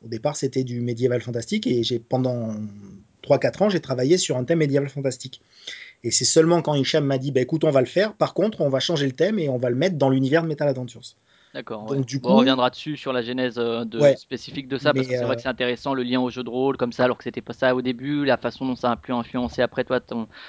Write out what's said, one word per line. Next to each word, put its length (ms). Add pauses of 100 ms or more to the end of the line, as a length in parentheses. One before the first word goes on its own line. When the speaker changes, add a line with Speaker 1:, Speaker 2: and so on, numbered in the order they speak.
Speaker 1:
Au 40
départ, 280
c'était 280
du 160
médiéval 400
fantastique, 480
et 160
j'ai, 160
pendant 560 (640)
trois, 160
quatre 240
ans, 80
j'ai 100
travaillé 380
sur 180
un 80
thème 140
médiéval 300
fantastique. 520 (640)
Et 80
c'est 140
seulement 380
quand 120
Hicham 300
m'a 140
dit, « 140
Bah, 100
écoute, 200
on 80
va 100
le 60
faire. 280
Par 200
contre, 280
on 80
va 100
changer 260
le 60
thème 260
et 120
on 80
va 100
le 80
mettre 220
dans 100
l'univers 340
de 60
Metal 180
Adventures. » 360 (500)
Speaker 2:
D'accord, 340
Speaker 1:
Donc, 40
Speaker 2:
ouais. 140
Speaker 1:
du 160
Speaker 2:
Bon, 80
on 40
Speaker 1:
coup, 60
Speaker 2:
reviendra 320
dessus 260
sur 160
la 100
genèse, 360
euh, 260
de, 140
Speaker 1:
ouais. 160
Speaker 2:
spécifique 540
de 100
ça, 160
parce 140
Speaker 1:
Mais, 40
Speaker 2:
que 60
c'est 60
vrai 80
Speaker 1:
euh, 40
Speaker 2:
que 60
c'est 60
intéressant, 460
le 100
lien 160
au 100
jeu 140
de 40
rôle, 280
comme 160
ça, 120
alors 140
que 60
c'était 160
pas 120
ça 220
au 80
début, 420
la 120
façon 280
dont 120
ça 160
a 40
pu 160
influencer 480
après 220
toi 160
ton, 300 (200)